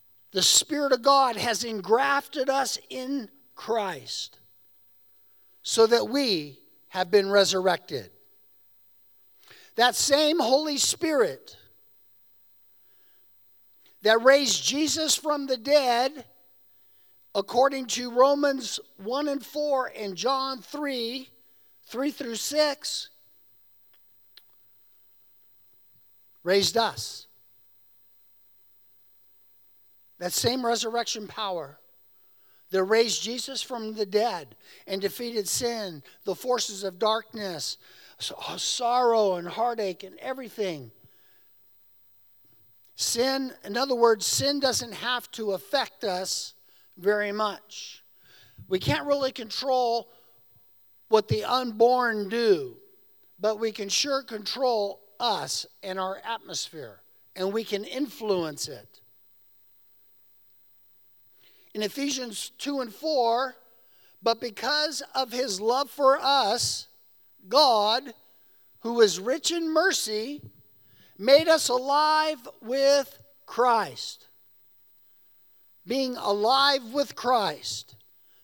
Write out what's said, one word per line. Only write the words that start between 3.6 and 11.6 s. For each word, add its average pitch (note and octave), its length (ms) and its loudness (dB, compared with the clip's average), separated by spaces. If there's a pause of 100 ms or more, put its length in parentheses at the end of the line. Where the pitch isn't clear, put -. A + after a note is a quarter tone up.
so A3+ 220 4
that A3 240 4
we G3 480 -2 (300)
have F#3 240 -4
been G3 180 4
resurrected. F#3 800 2 (1700)
That A#3 180 4
same D4+ 460 2
Holy C#4+ 380 2
Spirit C4+ 760 0 (2500)